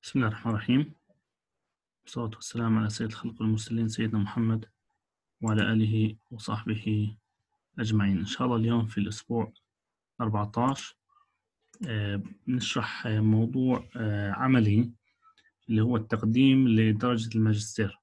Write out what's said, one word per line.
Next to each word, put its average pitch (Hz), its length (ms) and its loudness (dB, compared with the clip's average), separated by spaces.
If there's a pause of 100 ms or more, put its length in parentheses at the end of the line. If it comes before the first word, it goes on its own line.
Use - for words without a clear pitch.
بسم - 160 -4
الله 120 100 2
الرحمن 110 240 -4
الرحيم. 127 420 0 (1080)
والصلاة 117 300 -8
والسلام 113 440 0
على 107 120 0
سيد 113 160 -4
الخلق 113 340 -10
والمرسلين 110 480 -2
سيدنا 110 300 -2
محمد 113 460 -2 (800)
وعلى 107 200 2 (100)
آله 110 440 0 (140)
وصحبه 110 840 -4 (640)
أجمعين. 104 400 2
إن 98 80 -2
شاء 127 200 -4
الله 123 100 0
اليوم 117 300 2
في 110 120 -6
الأسبوع 107 540 -4 (680)
أربعتاش، 113 760 -2 (920)
آه، 101 340 -2 (240)
بنشرح، 120 600 -4
آه، 107 140 0
موضوع، 120 760 2
آه، 104 360 -2
عملي 120 600 4 (760)
اللي 110 140 2
هو 120 140 2
التقديم 120 720 4
لدرجة 110 680 2
الماجستير. 107 640 0